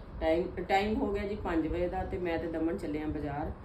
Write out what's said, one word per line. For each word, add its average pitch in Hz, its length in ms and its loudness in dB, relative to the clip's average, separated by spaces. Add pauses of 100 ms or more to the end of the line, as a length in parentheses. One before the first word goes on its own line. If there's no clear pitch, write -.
(220)
ਟਾਈਮ, 175 420 2
ਟਾਈਮ 208 380 2
ਹੋ 208 100 0
ਗਿਆ 202 160 -2
ਜੀ 208 80 -4
ਪੰਜ 165 320 0
ਵਜੇ 175 200 2
ਦਾ 185 160 -2
ਤੇ 185 140 -4
ਮੈਂ 170 220 0
ਤੇ 165 80 -2
ਦਮਨ 165 300 0
ਚੱਲੇ 151 240 -4
ਆਂ 156 60 -2
ਬਾਜ਼ਾਰ। 147 440 -2 (140)